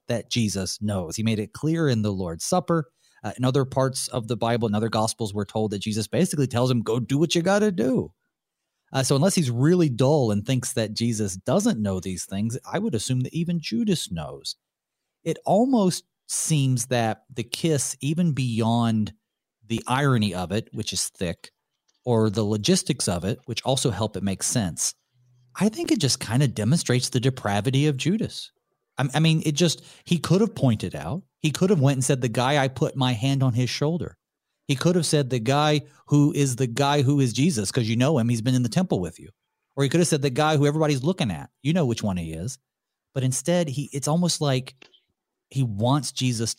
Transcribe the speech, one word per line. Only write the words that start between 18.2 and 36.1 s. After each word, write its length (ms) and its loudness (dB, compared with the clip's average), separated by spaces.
beyond 800 0
the 220 -4
irony 440 2
of 200 -6
it, 200 -4
which 200 -8
is 160 -4
thick, 420 -8
or 260 2
the 140 0
logistics 640 0
of 160 -2
it, 220 -4
which 180 -8
also 260 0
help 260 -4
it 60 -6
make 220 -2
sense, 500 -2
I 140 0
think 240 -2
it 60 4
just 220 0
kinda 280 2
demonstrates 640 0
the 100 0
depravity 640 0
of 100 0
Judas. 540 -4
I, 180 -2
I 60 2
mean, 240 4
it 80 0
just, 300 0
he 120 2
could 240 2
have 140 0
pointed 400 0
out, 280 -8
he 100 0
could 200 2
have 100 4
went 160 4
and 80 -2
said, 160 0
"The 80 0
guy 280 0
I 120 2
put 280 -4
my 160 2
hand 300 0
on 120 2
his 140 0
shoulder." 480 -4
He 60 2
could 180 2
have 120 0
said, 240 0
"The 100 0
guy 420 2
who 260 4